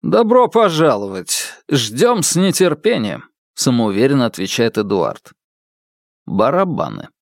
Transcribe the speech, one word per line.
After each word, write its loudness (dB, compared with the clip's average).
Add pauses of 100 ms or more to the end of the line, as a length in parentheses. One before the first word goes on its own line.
"Добро 2
пожаловать. 0 (260)
Ждем 0
с -2
нетерпением", 0 (300)
самоуверенно 2
отвечает -2
Эдуард. -2 (920)
Барабаны. -2 (140)